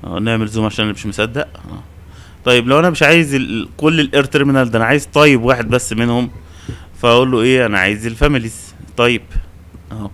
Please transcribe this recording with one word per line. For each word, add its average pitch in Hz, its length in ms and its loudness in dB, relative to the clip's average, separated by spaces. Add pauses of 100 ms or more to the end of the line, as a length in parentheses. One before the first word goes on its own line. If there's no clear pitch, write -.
اه، 87 140 -8
نعمل 110 280 -2
زوم 107 200 -4
عشان 107 160 -4
اللي 107 120 -2
مش - 120 -12
مصدق. 117 500 -6
اه. - 260 -16 (600)
طيب، 123 240 2
لو 135 100 4
انا 175 120 4
مش 156 120 -2
عايز 151 320 4
ال-، 113 420 -4
كل 160 240 0
الاير 139 240 0
تيرمينال 135 460 0
ده، 113 80 0
انا 113 80 2
عايز 135 200 -4
طيب 143 360 4
واحد 120 260 0
بس 120 240 -2
منهم، 117 380 -2 (720)
فاقول 123 280 4
له 123 100 0
ايه؟ 127 260 2
انا 104 120 0
عايز 104 280 0
الفاميليز 117 680 -2 (220)
طيب 120 260 2 (720)
اهو. 107 220 -10